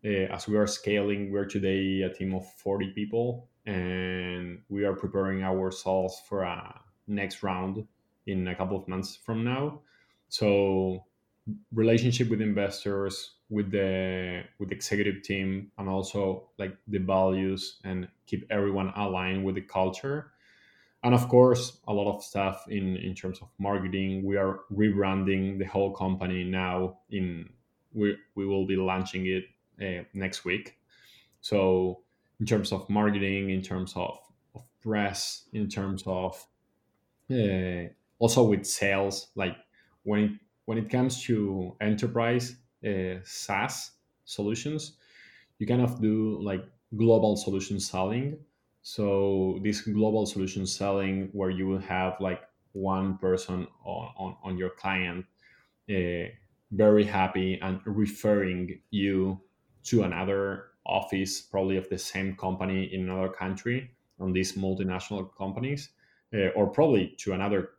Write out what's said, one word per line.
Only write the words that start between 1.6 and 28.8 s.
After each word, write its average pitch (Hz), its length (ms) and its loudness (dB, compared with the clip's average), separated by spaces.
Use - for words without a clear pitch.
a 92 100 -2
team 95 220 -4
of 92 200 -6
forty 98 380 -4
people, 117 560 -4
and 90 1040 -4
we 101 160 -2
are 98 100 2
preparing 95 480 -2
ourselves 95 880 -2
for 98 140 -2
a 90 380 -8
next 101 360 -4
round 95 440 -4
in 92 220 -2
a 87 60 -4
couple 95 220 -2
of - 120 -8
months 95 280 -6
from 113 280 -4
now. 143 360 -2
So 95 760 2
relationship 113 560 4
with 110 120 0
investors, 98 960 -2
with 104 220 -2
the, 92 720 0
with 95 140 -6
executive 101 500 -2
team, 98 560 -4
and 98 100 -4
also, 95 600 -2
like, 95 180 -6
the 104 100 -2
values 95 840 2
and 92 240 -6
keep 95 240 -4
everyone 98 460 0
aligned 95 480 -2
with 95 100 0
the 98 60 -4
culture. 98 720 -2
And 123 100 6
of 123 140 6
course, 123 580 8
a 107 60 -2
lot 101 200 2
of - 120 -8
stuff 98 440 -2
in, 95 280 -2
in 92 180 -6
terms 92 260 -8
of - 80 -18
marketing. 95 680 -2
We 98 120 0
are 95 240 0
rebranding 98 880 2
the 95 60 -2
whole 98 280 0
company 92 480 -2
now. 92 560 -2
In, 90 380 -4
we, 104 220 0
we 101 100 -4
will 98 220 0
be 98 80 0
launching 92 520 0